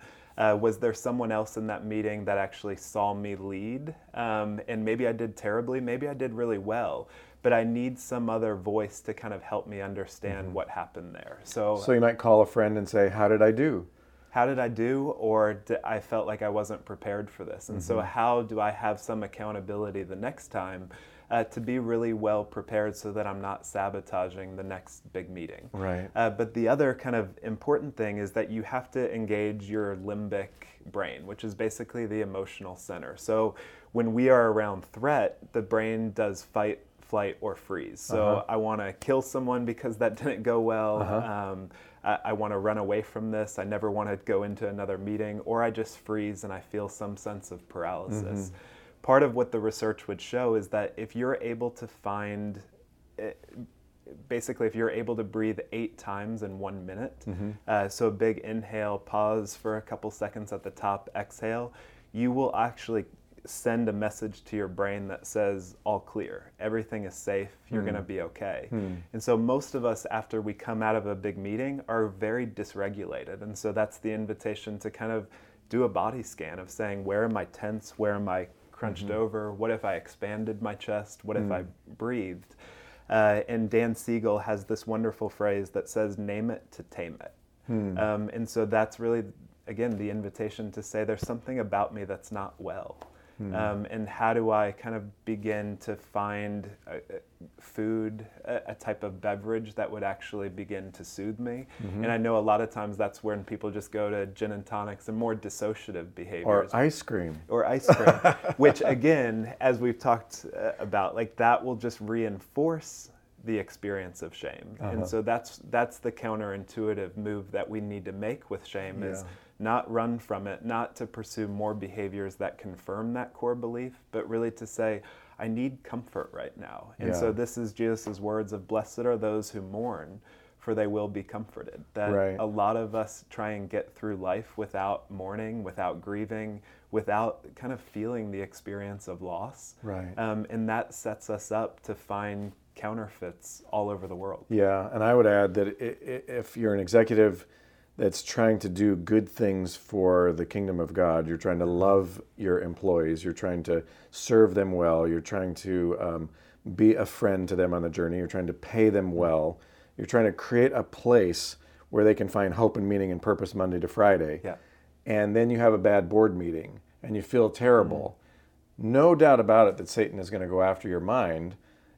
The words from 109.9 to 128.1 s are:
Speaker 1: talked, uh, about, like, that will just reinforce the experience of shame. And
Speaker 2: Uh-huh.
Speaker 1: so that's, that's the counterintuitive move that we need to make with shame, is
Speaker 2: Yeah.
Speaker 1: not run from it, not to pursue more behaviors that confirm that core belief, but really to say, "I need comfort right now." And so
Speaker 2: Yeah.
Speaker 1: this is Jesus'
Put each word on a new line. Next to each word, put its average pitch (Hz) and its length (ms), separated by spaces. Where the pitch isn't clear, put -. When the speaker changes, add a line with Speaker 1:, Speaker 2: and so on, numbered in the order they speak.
Speaker 1:
talked, - 480
uh, 107 220
about, 98 380
like, 113 180
that 120 300
will 127 120
just 113 240
reinforce 113 1080
the 110 140
experience 95 640
of 82 100
shame. - 460
And 110 200
Speaker 2:
Uh-huh. 92 80
Speaker 1:
so 110 160
that's, 117 360
that's 120 280
the 120 140
counterintuitive 104 1040
move 104 340
that 101 180
we 107 120
need 104 240
to 98 80
make 107 380
with 98 140
shame, 95 380
is 95 200
Speaker 2:
Yeah. 92 60
Speaker 1:
not 113 340
run 117 260
from 101 280
it, 98 180
not 117 320
to 117 100
pursue 110 400
more 104 280
behaviors 98 640
that - 220
confirm 101 560
that 123 200
core 120 200
belief, 120 480
but 110 160
really 113 240
to 113 140
say, 110 360
"I 113 80
need 127 380
comfort 117 480
right - 240
now." - 420
And 90 160
so 90 120
Speaker 2:
Yeah. 110 60
Speaker 1:
this 120 260
is 110 140
Jesus' 110 460